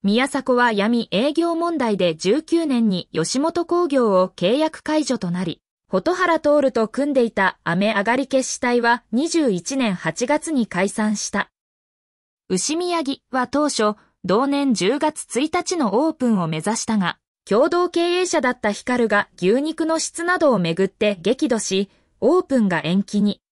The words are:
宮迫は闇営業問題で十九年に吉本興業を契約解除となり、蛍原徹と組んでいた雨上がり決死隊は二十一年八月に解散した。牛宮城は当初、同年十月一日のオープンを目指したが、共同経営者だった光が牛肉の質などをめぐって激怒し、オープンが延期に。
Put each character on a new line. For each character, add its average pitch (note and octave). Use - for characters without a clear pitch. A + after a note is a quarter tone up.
宮 A3+
迫 C4
は A#3+
闇 A3
営 C4
業 E4+
問 E4+
題 A3+
で F3
十 G3+
九 E4
年 A#3+
に F#3
吉 E3
本 E4
興 F4
業 C4
を F#3
契 G3
約 D#4
解 D#4
除 B3
と F3+
な F3+
り、 E3+
蛍 D#4
原 E4+
徹 D4
と A3+
組 C#4+
ん -
で C4
い A#3
た F#3+
雨 F#3+
上 G3+
が A#3
り C4+
決 C4
死 -
隊 A#3+
は A#3
二 C4+
十 D#4
一 F#3
年 A#3
八 G#3+
月 D4+
に B3
解 F#3
散 G#3+
し -
た。 G#3
牛 F#3
宮 E4+
城 C4+
は B3+
当 D4
初、 G#3+
同 F3+
年 C#4+
十 G#3
月 D#4
一 D4+
日 F4+
の B3+
オ -
ー D#4+
プ B3+
ン G#3+
を E3+
目 D#3
指 G#3
し -
た A3+
が、 F3+
共 C4
同 F4
経 E4+
営 F4
者 E4
だ B3+
っ B3
た G#3
光 B3
が -
牛 G#3
肉 D#4+
の D#4+
質 -
な F4
ど D#4
を G#3+
め E3+
ぐ F#3+
っ F#3+
て G#3
激 B3
怒 A3+
し、 G3
オ D#4+
ー -
プ C4+
ン G#3
が E3
延 F3+
期 G3+
に。 G#3